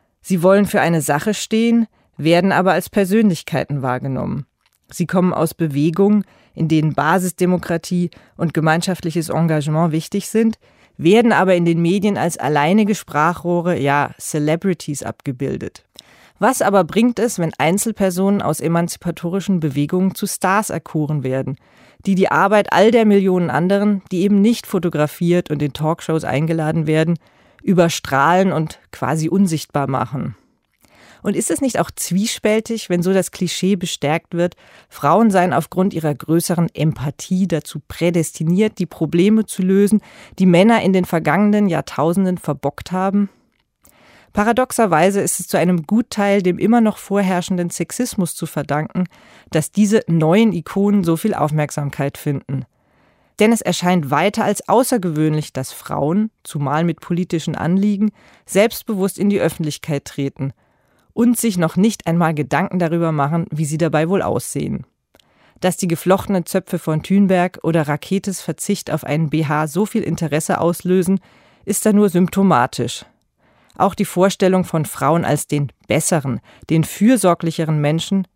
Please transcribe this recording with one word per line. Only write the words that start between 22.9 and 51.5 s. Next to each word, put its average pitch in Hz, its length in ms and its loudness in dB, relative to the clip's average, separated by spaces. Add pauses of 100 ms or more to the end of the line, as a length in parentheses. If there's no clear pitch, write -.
der 226 160 6
Millionen 185 420 4
anderen, 196 540 0 (100)
die 180 80 0
eben 196 220 4
nicht 226 240 2
fotografiert 170 840 0
und 147 120 -2
in 143 100 -2
Talkshows 160 520 -2
eingeladen 160 640 -2
werden, 160 320 2 (440)
überstrahlen 170 880 2
und 156 280 -4 (120)
quasi 156 380 -4
unsichtbar 160 580 0
machen? 131 480 -4 (880)
Und 202 120 -2
ist 240 160 -2
es 311 80 -4
nicht 269 180 -2
auch - 160 -2
zwiespältig, 214 960 -2
wenn 175 100 0
so 185 120 0
das 190 180 0
Klischee 190 460 -2
bestärkt 165 580 -4
wird, 175 220 -2 (320)
Frauen 196 420 2
seien 180 220 2
aufgrund 165 420 0
ihrer 156 180 -2
größeren 165 600 0
Empathie 160 720 -2
dazu 156 400 -6
prädestiniert, 170 920 0
die 170 60 -4
Probleme 180 600 2
zu - 160 -6
lösen, 196 380 4 (400)
die 190 60 6
Männer 190 360 6
in 190 100 2
den 185 120 2
vergangenen 190 640 2
Jahrtausenden 170 680 -2
verbockt - 520 -6
haben? 196 400 0 (1000)
Paradoxerweise 202 880 2
ist - 180 -2
es - 80 -10
zu 185 120 -2
einem 170 260 2
Gutteil 202 580 0
dem 180 160 0
immer 233 220 4
noch 214 160 2
vorherrschenden 180 760 -2
Sexismus - 640 -4
zu 165 120 -8
verdanken, 151 580 -4 (480)
dass 156 180 -2
diese 208 380 2
neuen 165 440 4
Ikonen 196 520 0
so 165 120 0
viel 214 180 -2
Aufmerksamkeit 147 840 -2